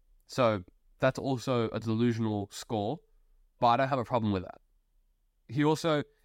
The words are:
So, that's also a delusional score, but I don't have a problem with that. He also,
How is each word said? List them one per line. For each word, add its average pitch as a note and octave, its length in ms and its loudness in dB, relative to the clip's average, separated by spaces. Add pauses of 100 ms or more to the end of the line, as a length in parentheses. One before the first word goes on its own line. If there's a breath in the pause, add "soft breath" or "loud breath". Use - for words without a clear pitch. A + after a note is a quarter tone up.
(280)
So, A2 360 2 (360)
that's C3 200 0
also B2 500 -2
a A2 100 -4
delusional A2 720 0
score, A2+ 480 -6 (600)
but B2 80 4
I A#2 100 6
don't C3 120 2
have C3+ 100 0
a A2 60 -2
problem A2 260 0
with F#2+ 120 0
that. - 160 -16 (880)
He C3+ 160 0
also, D#3 400 2 (220)